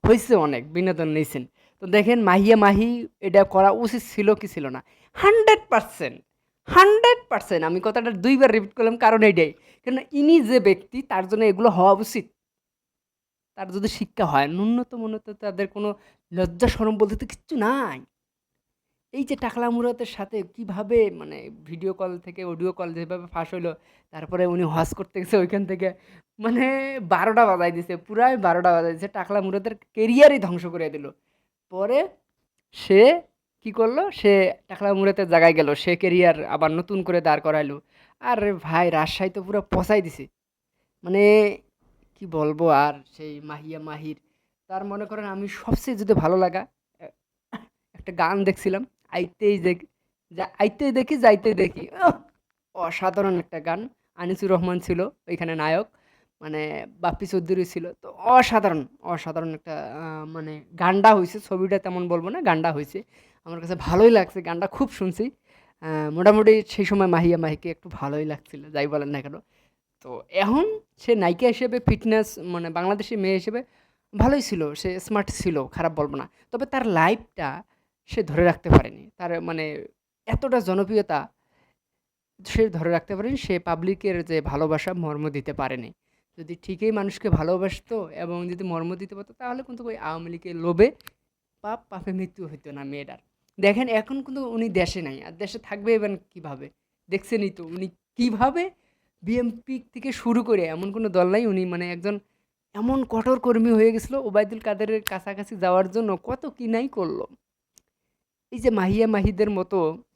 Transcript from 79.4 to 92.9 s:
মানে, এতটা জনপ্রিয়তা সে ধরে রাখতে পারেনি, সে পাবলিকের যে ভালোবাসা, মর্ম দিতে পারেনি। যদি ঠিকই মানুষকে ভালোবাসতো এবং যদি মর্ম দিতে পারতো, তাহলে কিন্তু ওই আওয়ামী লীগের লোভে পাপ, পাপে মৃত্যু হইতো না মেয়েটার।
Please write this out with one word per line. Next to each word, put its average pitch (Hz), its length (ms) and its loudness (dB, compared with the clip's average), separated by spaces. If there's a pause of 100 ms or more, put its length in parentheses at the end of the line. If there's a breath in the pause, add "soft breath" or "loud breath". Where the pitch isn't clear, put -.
মানে, 160 440 -8 (400)
এতটা 247 340 0
জনপ্রিয়তা 185 720 -2 (1160)
সে 220 240 0
ধরে 165 220 -4
রাখতে 170 240 -4
পারেনি, 240 220 -6
সে 180 220 -4
পাবলিকের 175 640 -4
যে 160 160 -2
ভালোবাসা, 151 520 -2
মর্ম 151 360 -6
দিতে 143 240 -8
পারেনি। 127 400 -8 (440)
যদি 170 180 -16
ঠিকই 196 360 -4
মানুষকে 202 380 -4
ভালোবাসতো 180 800 -2
এবং 175 400 -10
যদি 180 140 -10
মর্ম 170 320 -6
দিতে 190 200 -16
পারতো, 202 180 -20
তাহলে 254 300 -12
কিন্তু 247 200 -16
ওই 226 140 -12
আওয়ামী 165 320 -12
লীগের 170 260 -14
লোভে 175 360 2 (720)
পাপ, 220 280 -10
পাপে 185 240 -10
মৃত্যু 185 340 -10
হইতো 147 240 -18
না 139 120 -16
মেয়েটার। 139 340 -14 (420)